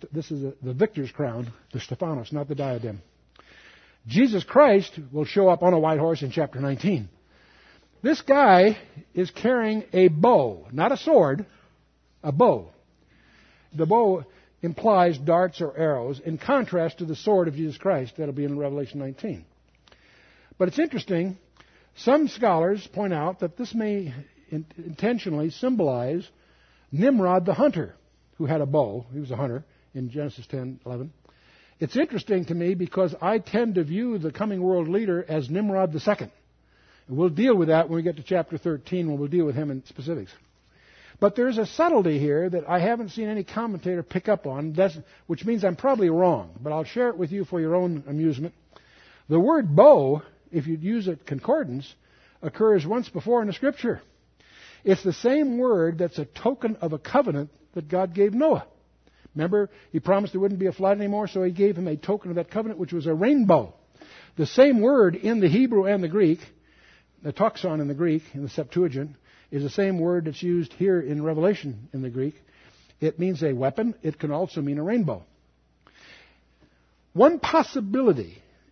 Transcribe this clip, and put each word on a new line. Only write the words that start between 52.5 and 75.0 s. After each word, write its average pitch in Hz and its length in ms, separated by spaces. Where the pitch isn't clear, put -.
once 220 220
before 226 320
in 214 80
the 190 40
Scripture. 254 480
It's 190 180
the 185 100
same 262 460
word 175 400
that's 170 200
a 151 80
token 233 500
of 160 160
a 151 60
covenant 151 520
that 156 140
God 180 260
gave 202 200
Noah. 285 320
Remember, 196 360
he 160 60
promised 196 360
there 185 60
wouldn't 196 200
be 190 60
a 180 60
flood 196 260
anymore, 208 280
so 185 160
he 185 100
gave 196 260
him 180 100
a 151 80
token 185 340
of 170 60
that 170 140
covenant, 220 280
which 170 140
was 165 140
a 160 80
rainbow. 185 600
The 156 80
same 247 380
word 220 340
in 220 240
the 180 80
Hebrew 214 380
and 196 180
the 160 40
Greek, 170 320
the 147 100
toxon 180 480
in 143 80
the 143 60
Greek, 160 300
in 139 80
the 139 80
Septuagint, 147 640
is 143 120
the 143 80
same 196 280
word 170 280
that's 147 160
used 175 320
here 185 260
in 147 220
Revelation 156 720
in 135 80
the 127 80
Greek. 131 240
It 156 180
means 175 240
a 143 120
weapon. 139 480
It 156 160
can 147 140
also 165 280
mean 143 180
a 151 40
rainbow. 160 420